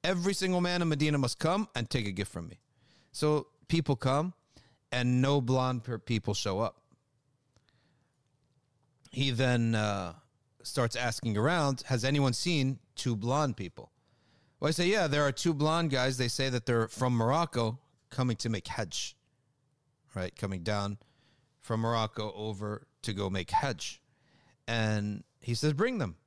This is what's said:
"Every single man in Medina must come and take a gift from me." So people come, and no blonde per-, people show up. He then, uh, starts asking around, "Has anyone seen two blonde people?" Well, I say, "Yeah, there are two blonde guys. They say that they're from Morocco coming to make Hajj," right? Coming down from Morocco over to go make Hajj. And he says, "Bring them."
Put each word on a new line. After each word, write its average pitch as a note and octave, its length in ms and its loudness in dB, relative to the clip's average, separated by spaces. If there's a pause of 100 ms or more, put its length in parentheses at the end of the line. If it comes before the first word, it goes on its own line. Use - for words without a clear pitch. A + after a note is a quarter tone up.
"Every F3+ 320 0
single F#3 260 2
man F3 220 2
in E3 60 2
Medina D3+ 300 2
must B2+ 200 0
come F#3+ 360 0
and A#2 140 -4
take A2+ 180 -2
a G2+ 60 -4
gift F#2 180 -4
from E2+ 180 -8
me." - 120 -18 (520)
So D3+ 360 0 (200)
people D3+ 280 2
come, D3 380 0 (580)
and B2 300 2
no C#3+ 180 4
blonde B2+ 440 0
per-, A#2+ 140 -6
people A2 360 -2
show G2 260 -2
up. - 220 -4 (2250)
He C3+ 200 0
then, A#2+ 440 2
uh, G2+ 400 0 (520)
starts A#2+ 300 -2
asking A#2 400 -2
around, C#3 500 2
"Has A#2+ 180 0
anyone C#3 280 4
seen C3+ 460 0 (180)
two A#2+ 200 -2
blonde B2+ 400 0
people?" - 360 -12 (680)
Well, C#3+ 80 0
I D#3+ 40 2
say, F3 160 2
"Yeah, G3 180 2
there D3 160 2
are C#3 100 4
two E3 220 0
blonde D#3 360 2
guys. C3 260 2
They B2+ 120 0
say C3+ 200 0
that B2 180 -2
they're A#2 220 2
from B2+ 280 0
Morocco A#2+ 640 2 (320)
coming B2+ 260 0
to - 120 -4
make G#2+ 200 -2
Hajj," - 480 -6 (1000)
right? F#2 220 -6
Coming F#2+ 260 -4
down G2+ 360 -2 (640)
from A2+ 200 -4
Morocco A2+ 540 -2
over G#2+ 520 -8 (160)
to A2+ 100 -6
go G2 180 -2
make F#2 200 -4
Hajj. - 500 -2 (680)
And G#2+ 580 0 (160)
he A#2+ 140 -4
says, D3 180 0
"Bring A3 260 0
them." G2 180 -4 (100)